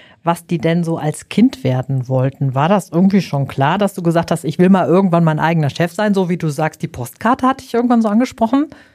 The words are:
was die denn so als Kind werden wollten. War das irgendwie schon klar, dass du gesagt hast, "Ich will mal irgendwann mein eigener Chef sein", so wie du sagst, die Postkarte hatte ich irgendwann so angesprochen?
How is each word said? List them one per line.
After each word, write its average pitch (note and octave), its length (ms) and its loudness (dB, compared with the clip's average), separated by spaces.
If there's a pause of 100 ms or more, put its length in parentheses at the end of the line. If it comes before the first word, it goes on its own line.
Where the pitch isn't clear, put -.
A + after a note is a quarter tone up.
(220)
was E3+ 240 -2
die E3+ 120 -2
denn E3 260 0
so E3 140 -4
als D3+ 300 -6
Kind - 360 2
werden B2+ 440 -2
wollten. C3 460 -2
War C#3+ 140 2
das G3 220 0
irgendwie F#3+ 320 2
schon C#3 260 -4
klar, D3+ 300 0
dass G3+ 160 -2
du F#3 80 -10
gesagt E3 280 0
hast, E3+ 140 -4
"Ich D#3 140 -4
will F3+ 100 4
mal F#3+ 180 4
irgendwann F3 380 2
mein D#3 140 0
eigener D#3+ 320 0
Chef E3+ 220 -2
sein", G#3 200 0
so F#3+ 160 0
wie F3+ 80 -2
du D#3+ 140 -4
sagst, D#3 320 -4
die E3 60 -6
Postkarte A#3 580 -2
hatte C4+ 180 -2
ich - 80 -20
irgendwann A#3+ 300 2
so A3 60 0
angesprochen? B3 580 0 (280)